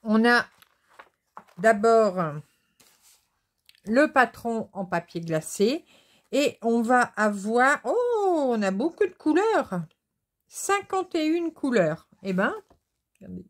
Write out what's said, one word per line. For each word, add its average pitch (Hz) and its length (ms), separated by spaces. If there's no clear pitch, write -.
On 220 220
a 240 220
d'abord 208 760
le 254 260
patron 233 600
en 190 120
papier 175 360
glacé 170 640
et 277 280
on 233 220
va 247 180
avoir... 220 840
Oh, 381 680
on 220 120
a 190 80
beaucoup 302 360
de - 80
couleurs, 330 680
cinquante 392 680
et 311 100
une 330 280
couleurs. 190 560
Eh 196 100
ben, 214 220
regardez. 180 360